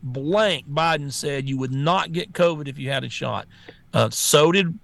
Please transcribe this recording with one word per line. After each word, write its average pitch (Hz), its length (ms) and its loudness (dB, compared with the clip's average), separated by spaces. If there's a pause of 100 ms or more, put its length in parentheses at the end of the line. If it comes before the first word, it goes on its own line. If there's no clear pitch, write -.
blank, 147 680 0
Biden 151 440 0
said 139 360 -4
you 135 100 -2
would 131 140 -4
not 165 400 0
get 175 200 -6
covid 165 340 0
if 139 120 -10
you 131 120 -6
had 131 140 -2
a 123 60 -8
shot. 110 360 -6 (460)
Uh, 113 180 4
so 151 420 4
did, 180 320 2